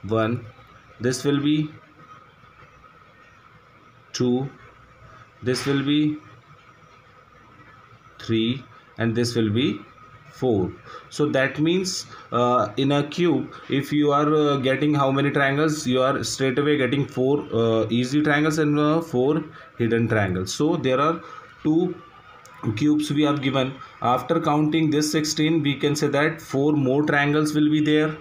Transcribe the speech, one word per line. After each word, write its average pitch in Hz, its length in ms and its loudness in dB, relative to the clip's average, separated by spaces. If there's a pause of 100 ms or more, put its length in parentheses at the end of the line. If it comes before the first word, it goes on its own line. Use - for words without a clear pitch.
one, 113 420 -2 (560)
this 123 240 -4
will 143 160 0
be 151 300 0 (2500)
two, 127 380 0 (920)
this 123 220 -2
will 139 180 0
be 151 360 0 (2000)
three, 113 440 -2 (360)
and 113 160 -2
this 117 200 -2
will 113 140 0
be 135 320 -2 (520)
four. 101 380 0 (380)
So 147 220 -2
that 131 280 0
means, 180 460 -2 (260)
uh, 120 460 2
in 139 160 0
a 143 160 2
cube, 156 460 0 (160)
if 135 200 -2
you 147 220 2
are, 151 220 2
uh, 147 240 2
getting 135 340 0
how 139 180 2
many 143 200 2
triangles, 147 560 0
you 127 160 2
are 131 200 0
straight 131 360 -2
away 147 180 2
getting 135 300 0
four, 139 480 0
uh, 113 340 2
easy 123 320 0
triangles 151 380 2
and, 147 200 2
uh, 151 220 2
four 156 420 0 (360)
hidden 117 300 2
triangles. 95 440 0
So 160 240 0
there 131 240 0
are 165 220 0 (400)
two 170 320 0 (840)
cubes 151 360 0
we 147 100 2
have 147 200 0
given. 135 320 0 (260)
After 127 400 0
counting 156 500 2
this 151 220 0
sixteen, 156 500 0
we 139 120 0
can 147 200 0
say 151 140 -2
that 147 320 0
four 143 320 0
more 139 300 2
triangles 147 520 0
will 151 160 2
be 151 140 2
there 156 360 2